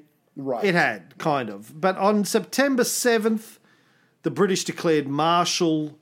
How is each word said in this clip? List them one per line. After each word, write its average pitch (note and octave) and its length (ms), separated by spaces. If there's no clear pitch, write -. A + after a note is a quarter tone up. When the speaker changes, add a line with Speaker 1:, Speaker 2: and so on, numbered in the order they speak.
Speaker 1:
Right. C3+ 280
Speaker 2:
it F#3+ 100
had, B2 440
kind C#3 320
of. A2 300
But F#3+ 180
on G#3 260
September B3 600
seventh, A3+ 760
the D#3+ 80
British F#3 340
declared D3+ 420
martial D#3 960